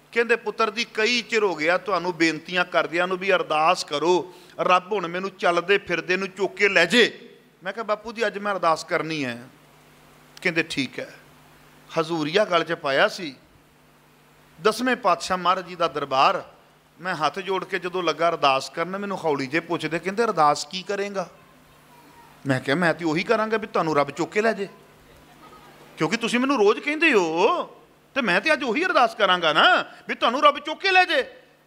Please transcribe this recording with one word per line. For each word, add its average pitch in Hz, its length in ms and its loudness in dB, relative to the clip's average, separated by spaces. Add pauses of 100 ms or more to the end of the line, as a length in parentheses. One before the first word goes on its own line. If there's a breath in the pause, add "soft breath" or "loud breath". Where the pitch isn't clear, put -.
(120)
ਕਹਿੰਦੇ, 233 240 0
"ਪੁੱਤਰ 214 340 -2
ਜੀ, 226 240 -6
ਕਈ 233 280 0
ਚਿਰ 220 220 0
ਹੋ 185 100 0
ਗਿਆ 160 240 2
ਤੁਹਾਨੂੰ 180 380 -4
ਬੇਨਤੀਆਂ 165 480 0
ਕਰਦਿਆਂ 170 440 0
ਨੂੰ 185 80 -4
ਵੀ 190 160 -2
ਅਰਦਾਸ 160 520 2
ਕਰੋ, 156 500 0 (260 loud breath)
ਰੱਬ 180 320 2
ਹੁਣ 185 160 -2
ਮੈਨੂੰ 185 220 -6
ਚੱਲਦੇ 180 480 2
ਫਿਰਦੇ 175 380 -4
ਨੂੰ 190 120 -4
ਚੁੱਕ 190 280 -4
ਕੇ 202 120 4
ਲੈ 185 160 4
ਜੇ।" 185 440 2 (360)
ਮੈਂ 190 80 -8
ਕਿਹਾ, 226 120 -10
"ਬਾਪੂ 208 280 -6
ਜੀ, 220 140 -4
ਅੱਜ 196 120 -4
ਮੈਂ 208 140 -4
ਅਰਦਾਸ 170 320 0
ਕਰਨੀ 156 400 -4
ਹੈ।" 120 240 -10 (920)
ਕਹਿੰਦੇ, 170 200 0
"ਠੀਕ 143 360 -6
ਹੈ।" - 160 -12 (840)
ਹਜ਼ੂਰੀਆ 160 440 0
ਗਲ 175 200 2
'ਚ 160 80 -4
ਪਾਇਆ 160 360 2
ਸੀ, 170 260 -12 (1300)
ਦਸਵੇਂ 233 340 0
ਪਾਤਸ਼ਾਹ 185 420 0
ਮਹਾਰਾਜ 180 280 0
ਜੀ 180 80 -14
ਦਾ 165 140 0
ਦਰਬਾਰ। 143 640 0 (480)
ਮੈਂ 180 140 -6
ਹੱਥ 151 240 -2
ਜੋੜ 185 260 -4
ਕੇ 190 140 -4
ਜਦੋਂ 180 240 -6
ਲੱਗਾ 160 260 0
ਅਰਦਾਸ 147 420 2
ਕਰਨ, 175 280 -6
ਮੈਨੂੰ 202 200 -8
ਹੌਲੀ 143 280 -2
ਜਿਹੇ 151 140 -2
ਪੁੱਛਦੇ, 165 380 -4
ਕਹਿੰਦੇ, 190 260 -4
"ਅਰਦਾਸ 151 400 2
ਕੀ 185 180 -10
ਕਰੇਂਗਾ?" 196 460 -6 (1200)
ਮੈਂ 131 140 0
ਕਿਹਾ, 135 160 -2
"ਮੈਂ 170 180 2
ਤੇ 165 100 -8
ਉਹੀ 160 180 0
ਕਰਾਂਗਾ 220 340 0
ਵੀ 214 100 -6
ਤੁਹਾਨੂੰ 165 300 0
ਰੱਬ 143 140 2
ਚੁੱਕ 156 220 -4
ਕੇ 208 100 0
ਲੈ 226 100 2
ਜੇ, 190 160 -8 (1300)
ਕਿਉਂਕਿ 160 200 -2
ਤੁਸੀਂ 226 220 -2
ਮੈਨੂੰ 262 200 0
ਰੋਜ਼ 214 220 4
ਕਹਿੰਦੇ 302 320 0
ਹੋ, 196 520 2 (500)
ਤੇ 269 80 -2
ਮੈਂ - 180 2
ਤੇ 311 120 2
ਅੱਜ 285 120 -2
ਉਹੀ 262 200 -2
ਅਰਦਾਸ 302 300 2
ਕਰਾਂਗਾ 180 380 2
ਨਾ 233 320 4 (240 loud breath)
ਵੀ 233 60 -4
ਤੁਹਾਨੂੰ 262 280 0
ਰੱਬ 285 160 4
ਚੁੱਕ 311 220 -8
ਕੇ 381 100 0
ਲੈ 370 140 4
ਜੇ।" 320 180 0 (440)